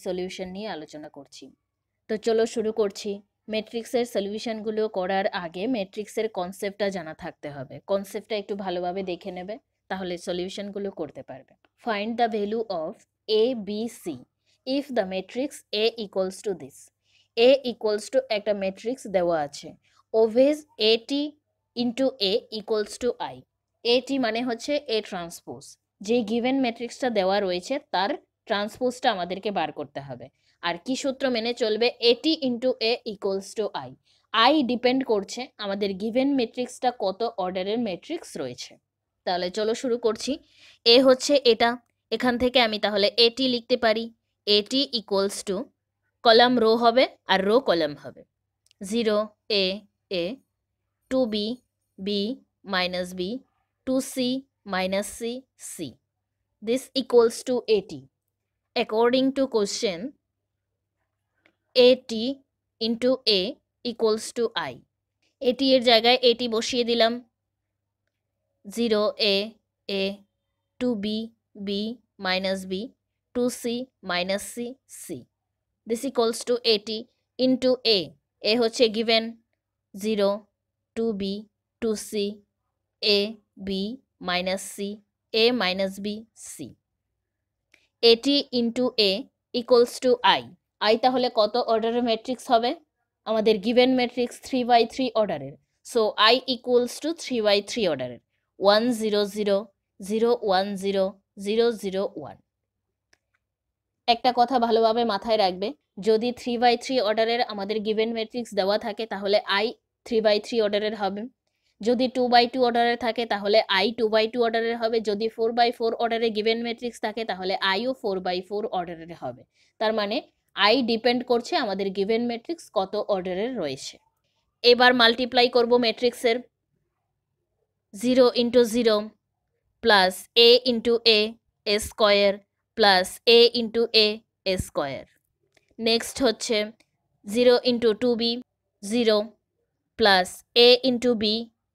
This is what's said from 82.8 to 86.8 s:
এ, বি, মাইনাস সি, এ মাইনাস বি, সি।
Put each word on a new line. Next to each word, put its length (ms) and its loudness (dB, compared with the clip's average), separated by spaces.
এ, 320 2
বি, 400 -6
মাইনাস 400 -4
সি, 360 -10
এ 180 4
মাইনাস 480 -2
বি, 260 -8
সি। 400 -16